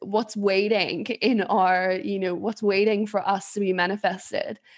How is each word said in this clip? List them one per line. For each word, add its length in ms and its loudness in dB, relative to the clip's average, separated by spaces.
what's 360 -2
waiting 680 2
in 360 2
our, 520 2
you 260 -4
know, 160 -2
what's 280 -6
waiting 440 2
for 200 -2
us 260 -2
to 60 -4
be 140 2
manifested. 840 -2